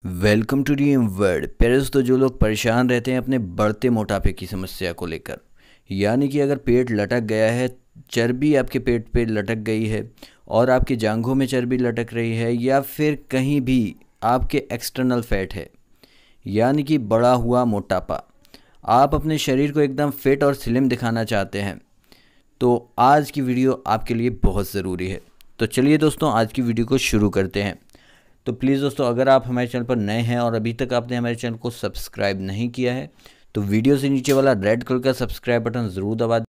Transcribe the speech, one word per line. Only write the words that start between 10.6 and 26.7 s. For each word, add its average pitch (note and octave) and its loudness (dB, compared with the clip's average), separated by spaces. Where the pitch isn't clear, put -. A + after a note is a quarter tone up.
आपकी B2+ 2
जांघों A2+ 0
में C3+ 2
चर्बी B2+ -2
लटक A#2 -2
रही A#2 -2
है A#2 0
या B2+ 2
फिर D3+ -2
कहीं C3+ 0
भी B2 0
आपके B2+ 0
एक्सटर्नल B2 -2
फैट F#2+ -4
है, E2+ -10
यानी A#2+ 2
कि D3 0
बढ़ा A#2 2
हुआ A#2+ 2
मोटापा, G2+ -2
आप C#3 4
अपने D3+ -2
शरीर C#3+ 0
को D3+ 0
एकदम C#3+ 0
फिट C#3 0
और C#3 2
स्लिम B2 0
दिखाना A#2 0
चाहते G2+ -2
हैं, G2 -6
तो B2 0
आज C#3 4
की C#3+ -6
वीडियो B2+ 2
आपके A2+ -2
लिए A#2 0
बहुत F#2+ 2
ज़रूरी F#2 -4
है। F#2 -8
तो A2+ 0
चलिए C#3+ 4
दोस्तों, D3+ 0
आज A2 2
की C3 -2
वीडियो A#2 0